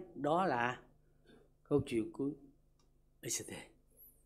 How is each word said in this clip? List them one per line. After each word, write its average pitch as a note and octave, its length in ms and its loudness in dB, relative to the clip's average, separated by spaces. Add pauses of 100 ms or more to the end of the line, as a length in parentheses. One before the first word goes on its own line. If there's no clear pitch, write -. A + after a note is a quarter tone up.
(160)
đó D#3 300 2
là B2 340 2 (840)
câu C#3+ 180 4
chuyện - 300 0
của C#3 180 -2 (920)
E A#2+ 80 -8
C - 180 -4
T. - 40 -12 (760)